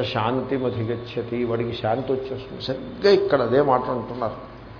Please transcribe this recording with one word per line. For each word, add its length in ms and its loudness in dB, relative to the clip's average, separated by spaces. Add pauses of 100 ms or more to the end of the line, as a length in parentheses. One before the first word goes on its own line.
శాంతిమధిగచ్చతి, 1400 -2
వాడికి 340 -2
శాంతి 360 0
వచ్చేస్తుంది. 480 -6
సరిగ్గా 500 0
ఇక్కడ 300 6
అదే 200 6
మాట 280 4
అంటున్నారు, 500 -4 (400)